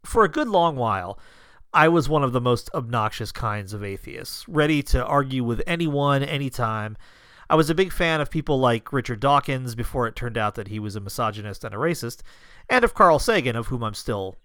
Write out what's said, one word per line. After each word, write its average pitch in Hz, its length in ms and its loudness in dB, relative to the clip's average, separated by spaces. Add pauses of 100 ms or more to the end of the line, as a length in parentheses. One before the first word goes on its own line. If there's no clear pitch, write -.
For 226 220 4
a 165 40 0
good 294 200 -2
long 170 260 2
while, 101 420 -2 (560)
I 156 140 8
was 160 220 4
one 151 120 2
of 127 120 0
the 127 80 0
most 123 320 0
obnoxious 117 580 -4
kinds 104 400 -6
of 101 100 -8
atheists, - 680 -10
ready 151 340 2
to 120 220 2
argue 131 400 0
with 117 200 -2
anyone, 143 560 0
anytime. 117 760 -4 (520)
I 156 60 4
was 156 140 4
a 165 60 2
big 185 180 0
fan 160 260 0
of 143 100 -2
people 147 300 -2
like 117 320 2
Richard 120 300 -4
Dawkins 135 520 0
before 117 320 -2
it - 120 -8
turned 117 200 -6
out 107 180 0
that 101 120 -8
he 107 120 -8
was 104 180 -6
a 101 40 -8
misogynist 104 600 -6
and 113 100 -10
a 101 40 -8
racist, 135 460 -4 (460)
and 240 140 4
of 226 100 0
Carl 170 260 8
Sagan, 135 360 2
of 117 120 -4
whom 120 160 -4
I'm 107 100 -4
still 98 520 -6